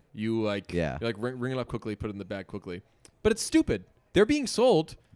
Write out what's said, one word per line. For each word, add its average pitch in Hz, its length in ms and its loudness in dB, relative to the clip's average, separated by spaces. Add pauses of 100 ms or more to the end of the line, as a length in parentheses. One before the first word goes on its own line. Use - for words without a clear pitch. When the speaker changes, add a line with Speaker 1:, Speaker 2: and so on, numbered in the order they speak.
(140)
Speaker 1:
You, 113 280 -2
like, 101 320 -4
Speaker 2:
Yeah. 76 280 0
Speaker 1:
you're 117 80 -2
like, 101 120 -6
"Ring, 127 180 -4
ring 127 120 -4
it 131 80 -2
up 117 80 -6
quickly, 110 280 -6
put 110 140 -8
it 101 40 -8
in 98 60 -10
the 92 60 -10
bag 98 220 -8
quickly." 95 340 -10 (400)
But 214 100 4
it's 214 120 -2
stupid. 131 400 2 (300)
They're 202 120 8
being 285 220 2
sold. 208 480 2 (200)